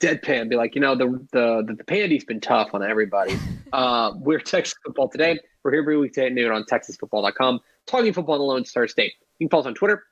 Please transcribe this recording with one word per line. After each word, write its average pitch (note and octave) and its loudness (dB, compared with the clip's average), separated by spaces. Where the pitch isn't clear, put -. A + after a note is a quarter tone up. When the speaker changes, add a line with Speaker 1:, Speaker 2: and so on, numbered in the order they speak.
Speaker 1:
deadpan, C#3 0
be A#2+ 2
like, A#2 0
"You C#3 0
know, C3+ 4
the, B2+ 2
the, A#2 2
the, A2 -8
the - -20
pandy's F3 0
been A2 -8
tough A2+ 0
on G2+ -4
everybody." G2 0
Speaker 2:
<laughs> - -8
Speaker 1:
Uh, B2 2
we're D3 0
Texas - -2
Football C3 -2
Today. D#3+ 0
We're C#3 0
here D3 4
every D3+ 2
weekday C3+ 0
at B2+ -2
noon A#2+ 0
on G#2+ -2
Texas - -2
football G#2+ -4
dot G2+ 0
com, B2+ 2
talking A#3+ 2
football D#3 -2
in C#3+ 0
the C#3+ 0
Lone C3 -2
Star A#2+ 0
State. G#2+ -2
You D#3+ -2
can - -4
follow D#3+ 4
us C3 -6
on A#2 -8
Twitter G3+ 0